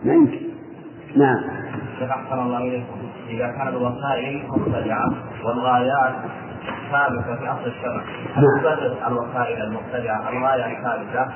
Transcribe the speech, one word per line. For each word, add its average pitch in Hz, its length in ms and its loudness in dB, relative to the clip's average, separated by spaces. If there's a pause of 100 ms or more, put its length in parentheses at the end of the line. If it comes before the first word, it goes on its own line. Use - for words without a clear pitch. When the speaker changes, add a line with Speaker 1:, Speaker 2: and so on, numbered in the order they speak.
Speaker 1:
ما - 80 6
يمكن. 320 260 8 (760)
نعم. 135 220 8 (600)
Speaker 2:
شيخ 131 120 -4
أحسن 131 280 -4
الله 123 200 0
إليكم، 123 380 -4 (320)
إذا 113 180 -2
كان - 220 -4
الوسائل 127 800 -2
مبتدعة - 640 0 (320)
والغايات 127 720 4 (760)
ثابتة 127 440 2
في 117 140 -6
أصل 120 160 -4
الشرع، - 360 -4 (320)
هل - 80 6
Speaker 1:
نعم. - 180 8
Speaker 2:
تبرر - 480 2
الوسائل 120 540 -2
المبتدعة 110 680 -4
الغاية 123 480 0
الثابتة؟ 113 580 -2